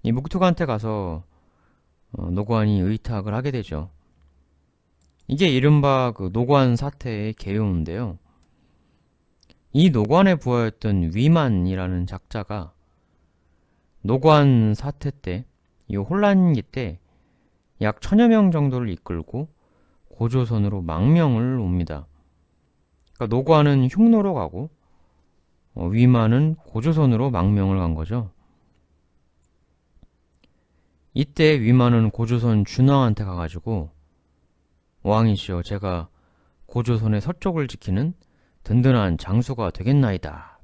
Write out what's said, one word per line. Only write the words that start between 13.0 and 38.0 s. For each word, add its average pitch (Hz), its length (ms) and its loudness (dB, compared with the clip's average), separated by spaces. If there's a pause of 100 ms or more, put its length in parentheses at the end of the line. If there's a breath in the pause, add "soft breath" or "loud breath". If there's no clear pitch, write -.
노관 131 760 4
사태 143 360 -10
때, 92 340 -10 (420)
이 101 80 -8
혼란기 175 640 2
때 104 380 -10 (840)
약 107 180 -2
천여 226 280 4
명 214 240 4
정도를 127 380 -2
이끌고 90 600 -8 (600)
고조선으로 110 760 -2
망명을 123 760 2
옵니다. 87 460 -4 (1120)
그러니까 113 200 -4
노관은 139 520 4
흉노로 202 480 2
가고, 104 340 -6 (1040)
어, 85 140 -6
위만은 123 680 2
고조선으로 131 760 -2
망명을 95 480 0
간 82 160 -2
거죠. 92 360 -8 (2750)
이때 147 460 2
위만은 120 520 4
고조선 113 540 0
준왕한테 127 600 2
가가지고 87 640 -8 (1120)
"왕이시여, 101 600 0
제가 92 440 -6 (600)
고조선의 110 520 -2
서쪽을 165 480 -4
지키는 117 460 -4 (500)